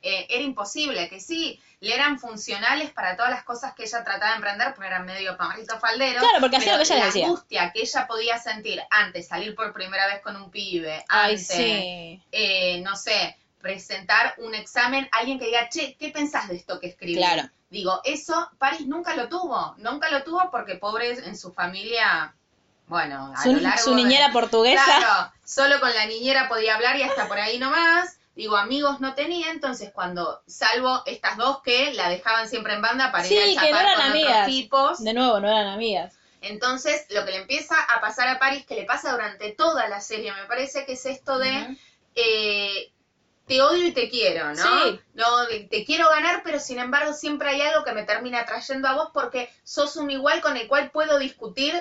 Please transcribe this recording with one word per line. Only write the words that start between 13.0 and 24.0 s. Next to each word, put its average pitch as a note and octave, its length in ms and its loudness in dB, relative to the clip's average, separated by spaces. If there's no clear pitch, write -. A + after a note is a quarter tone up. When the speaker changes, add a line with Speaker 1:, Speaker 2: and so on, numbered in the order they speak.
Speaker 1:
presentar G3+ 760 -2
un A3 180 -10
examen, B3 560 -2
alguien B3 280 0
que B3 60 -6
diga, A#3 220 0
"Che, D4+ 320 -6
¿qué D4+ 100 -8
pensás D4 380 -4
de F3+ 80 -8
esto F3+ 240 -10
que F3+ 80 -12
escribí?". F3 300 -8
Speaker 2:
Claro. E3+ 320 2
Speaker 1:
Digo, F#3 360 -2
eso D#4+ 440 -2
Paris C#4+ 280 0
nunca E4 280 -4
lo A#3+ 120 -4
tuvo, D#4+ 520 -4
nunca C#4+ 300 -4
lo C#4 140 0
tuvo F4+ 280 0
porque G3+ 240 -6
pobre G#3+ 360 -4
en G3+ 240 -10
su F3+ 180 -16
familia, F#3+ 800 -2
bueno, C#3 480 -4
a C3+ 80 -2
Speaker 2:
Su B3+ 80 4
Speaker 1:
lo C#4 60 6
Speaker 2:
ni-, C4+ 60 2
Speaker 1:
largo C4+ 200 2
Speaker 2:
su C4+ 60 2
Speaker 1:
de B3 80 6
Speaker 2:
niñera C4 340 6